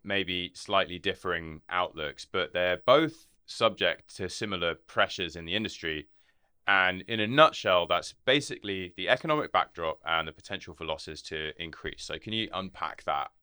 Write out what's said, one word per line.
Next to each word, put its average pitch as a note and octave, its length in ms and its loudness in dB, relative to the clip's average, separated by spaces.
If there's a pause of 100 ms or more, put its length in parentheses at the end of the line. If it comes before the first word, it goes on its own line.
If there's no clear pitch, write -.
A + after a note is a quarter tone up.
maybe F2+ 500 -2
slightly F2+ 440 0
differing E2 680 -4
outlooks, D#2+ 540 -4
but F#2 300 -2
they're F2+ 240 2
both D3+ 500 4 (180)
subject G2 680 0
to F#2 140 -6
similar F2 460 -2
pressures F#2 600 0
in E2+ 80 -10
the E2 140 -6
industry E2 500 -4 (640)
and F#2 380 4
in A2+ 120 -2
a G#2+ 60 2
nutshell, G#2 640 6
that's F2 260 0 (120)
basically G2+ 720 -2
the F#2 140 -2
economic D3+ 420 0
backdrop E2 540 0
and D#2+ 220 0
the D#2 40 -10
potential F2+ 440 -12
for E2 100 -10
losses D#2 380 -6
to D#2 360 -6
increase. D#2+ 440 -10
So D#2+ 160 -8
can G#2+ 120 -10
you A2 220 -2
unpack F2+ 520 -8
that C#2+ 260 -2 (120)